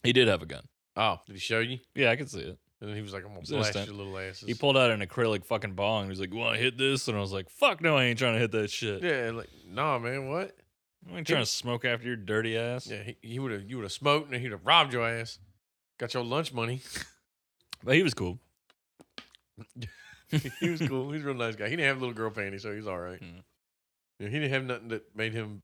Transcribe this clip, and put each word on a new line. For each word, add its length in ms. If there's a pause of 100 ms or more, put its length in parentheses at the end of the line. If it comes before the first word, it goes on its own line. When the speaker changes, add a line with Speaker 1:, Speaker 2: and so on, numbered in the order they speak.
Speaker 1:
He 80
did 160
have 140
a 40
gun. 220 (280)
Speaker 2:
Oh, 300
did 60
he 80
show 180
you? 200 (180)
Speaker 1:
Yeah, 140
I 60
could 140
see 120
it. 160 (220)
Speaker 2:
And 80
then 60
he 80
was 100
like, 120
"I'm 60
gonna 100
Speaker 1:
It 0
was 100
an 60
Speaker 2:
blast 180
Speaker 1:
instant. 240
Speaker 2:
your 80
little 140
asses." 260
Speaker 1:
He 80
pulled 220
out 160
an 80
acrylic 440
fucking 300
bong. 300
He 60
was 100
like, 120
"Wanna 260
hit 200
this?" 300
And 80
I 40
was 120
like, 180
"Fuck 300
no, 160
I 80
ain't 160
trying 140
to 40
hit 140
that 180
shit." 320
Speaker 2:
Yeah, 320
like, 140 (180)
"Nah, 320
man, 300
what?" 280 (520)
Speaker 1:
I 100
ain't 80
Speaker 2:
He 80
Speaker 1:
trying 80
to 80
smoke 340
after 220
your 80
dirty 420
ass. 300
Speaker 2:
Yeah, 160
he, 180
he 200
would've, 280
you 100
would've 120
smoked 420
and 80
he'd 120
have 120
robbed 280
your 160
ass. 320 (580)
Got 160
your 100
lunch 280
money. 340
<laughs> 60 (920)
Speaker 1:
But 100
he 80
was 100
cool. 320
Speaker 2:
<laughs> 1120 (1040)
He 80
was 140
cool. 300
He's 100
a 40
real 80
nice 220
guy. 120
He 80
didn't 120
have 120
little 140
girl 160
panties, 320
so 120
he's 140
all 100
right. 220
Speaker 1:
Mm. 220 (760)
Speaker 2:
Yeah, 100
he 120
didn't 120
have 120
nothing 240
that 280
made 160
him 320